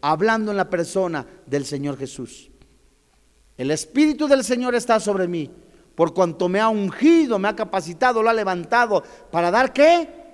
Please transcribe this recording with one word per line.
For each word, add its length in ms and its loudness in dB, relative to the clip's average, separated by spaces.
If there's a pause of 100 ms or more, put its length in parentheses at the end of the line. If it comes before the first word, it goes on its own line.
hablando 480 0
en 80 -2
la 100 -2
persona 600 -4 (180)
del 180 -4
Señor 320 -6
Jesús. 540 -14 (1040)
"El 140 -6
Espíritu 580 0
del 160 4
Señor 300 -2
está 260 0
sobre 280 -2
mí, 200 -4 (460)
por 220 0
cuanto 340 0
me 100 0
ha 100 2
ungido, 680 2
me 120 0
ha 60 -4
capacitado, 680 -2
lo 80 2
ha 20 2
levantado". 720 0 (260)
¿Para 220 0
dar 220 2
qué? 360 4 (240)